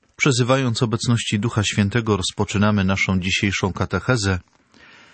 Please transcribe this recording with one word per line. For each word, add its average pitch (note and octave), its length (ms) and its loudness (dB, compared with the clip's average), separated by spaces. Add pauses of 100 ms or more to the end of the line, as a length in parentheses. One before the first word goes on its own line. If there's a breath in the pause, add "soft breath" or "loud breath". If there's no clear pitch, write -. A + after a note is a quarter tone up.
(160)
Przezywając B2+ 680 0
obecności A2+ 560 0
Ducha G#2+ 240 0
Świętego, G#2+ 540 0
rozpoczynamy G2+ 680 0
naszą F#2+ 360 0
dzisiejszą F#2+ 540 -2
katechezę. G2 680 -2 (760 loud breath)